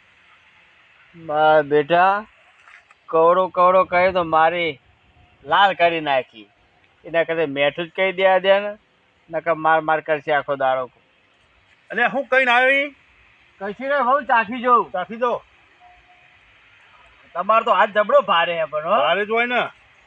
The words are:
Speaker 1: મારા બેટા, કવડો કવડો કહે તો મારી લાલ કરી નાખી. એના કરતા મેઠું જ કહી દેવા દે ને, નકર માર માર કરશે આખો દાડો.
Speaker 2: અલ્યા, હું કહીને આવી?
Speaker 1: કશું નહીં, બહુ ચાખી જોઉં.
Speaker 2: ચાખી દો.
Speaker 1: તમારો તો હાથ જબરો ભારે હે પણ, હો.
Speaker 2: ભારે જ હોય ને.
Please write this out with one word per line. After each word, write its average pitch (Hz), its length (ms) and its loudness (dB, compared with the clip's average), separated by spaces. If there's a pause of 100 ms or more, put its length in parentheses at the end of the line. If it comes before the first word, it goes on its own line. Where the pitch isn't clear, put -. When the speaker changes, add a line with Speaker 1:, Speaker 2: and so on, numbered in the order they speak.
(1160)
Speaker 1:
મારા 156 460 2
બેટા, 170 640 0 (840)
કવડો 175 400 2
કવડો 185 380 2
કહે 180 260 0
તો 180 120 -2
મારી 160 560 -2 (680)
લાલ 185 280 2
કરી 170 280 0
નાખી. 127 480 -4 (560)
એના 165 180 -2
કરતા 165 240 -2
મેઠું 143 380 -2
જ 160 40 -14
કહી 190 220 -2
દેવા 190 280 2
દે 196 200 2
ને, 208 180 -8 (520)
નકર 160 240 -4
માર 156 280 0
માર 156 200 -2
કરશે 151 320 -6
આખો 143 220 -2
દાડો. 131 360 -4 (1000)
Speaker 2:
અલ્યા, 226 160 -2
હું 233 200 -6
કહીને 254 240 0
આવી? 269 440 0 (680)
Speaker 1:
કશું 214 280 -10
નહીં, 277 140 0
બહુ 269 180 2
ચાખી 233 400 -2
જોઉં. 233 300 2
Speaker 2:
ચાખી 185 240 -8
દો. 233 180 -4 (2000)
Speaker 1:
તમારો 170 300 0
તો 226 80 0
હાથ 208 160 2
જબરો 208 320 2
ભારે 170 380 -2
હે 160 60 -2
પણ, 151 180 -8
હો. 190 140 0
Speaker 2:
ભારે 202 280 0
જ 202 40 -10
હોય 233 160 -2
ને. 247 180 -2 (440)